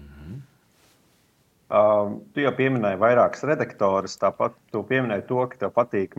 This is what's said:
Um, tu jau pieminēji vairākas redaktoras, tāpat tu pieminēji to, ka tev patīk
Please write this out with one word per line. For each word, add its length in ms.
Um, 540
tu 120
jau 100
pieminēji 480
vairākas 480
redaktoras, 720
tāpat 320
tu 160
pieminēji 400
to, 140
ka 140
tev 100
patīk 460